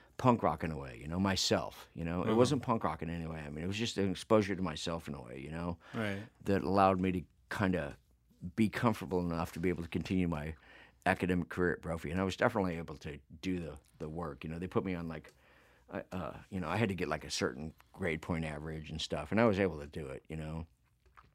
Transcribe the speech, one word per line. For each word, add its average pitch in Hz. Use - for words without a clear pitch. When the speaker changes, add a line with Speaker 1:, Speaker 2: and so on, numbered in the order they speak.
Speaker 1:
punk 120
rock 85
in 80
a 76
way, 65
you 65
know, 85
myself, 95
you 82
know? 85
It 110
Speaker 2:
Uh-huh. 110
Speaker 1:
wasn't 123
punk 113
rock 80
in 82
any 82
way. 80
I 71
mean, 76
it 87
was 101
just 113
an 98
exposure 98
to 90
myself 82
in 73
a 67
way, 62
you 71
know? 85
Speaker 2:
Right. 104
Speaker 1:
That 98
allowed 95
me 92
to 90
kinda 90
be 110
comfortable 92
enough 85
to 82
be 87
able 85
to 82
continue 92
my 78
academic 90
career 87
at -
Brophy. 82
And 90
I 95
was 92
definitely 98
able 78
to 73
do 92
the, 73
the 78
work, 78
you 80
know? 82
They 90
put 92
me 92
on, 85
like, 78
I, -
uh, 90
you 98
know, 80
I 87
had 113
to 98
get, 78
like, 78
a 76
certain 78
grade 80
point 80
average 78
and 78
stuff, 76
and 101
I 120
was 101
able 87
to 71
do 76
it, 67
you 78
know? 80